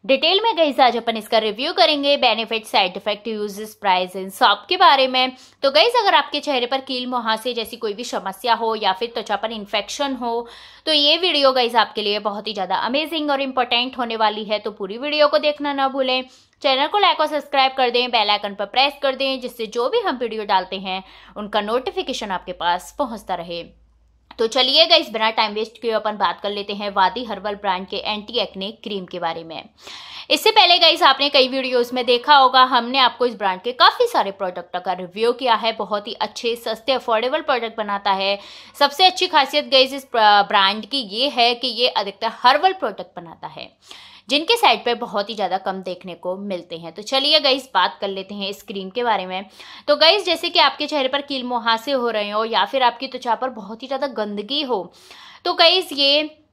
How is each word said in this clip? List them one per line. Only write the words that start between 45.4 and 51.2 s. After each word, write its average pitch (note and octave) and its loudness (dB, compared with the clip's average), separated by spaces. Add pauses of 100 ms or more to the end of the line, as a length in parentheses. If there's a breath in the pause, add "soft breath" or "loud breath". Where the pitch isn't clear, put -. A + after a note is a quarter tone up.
कम F#3+ -6
देखने F3+ -12
को F3+ -6
मिलते F3+ -8
हैं। E3 -14
तो - -14
चलिए C4+ 2
गाइस C#4 0
बात G3 0
कर G3+ -4
लेते F#3+ -8
हैं G3 -6
इस G3 -10
क्रीम G3 -10
के A#3+ -4
बारे G#3 0
में। F#3 -8 (420 loud breath)
तो D4 4
गाइस E4 4
जैसे E4+ -2
कि F4 0
आपके D4 2
चेहरे C#4+ -2
पर C#4 -2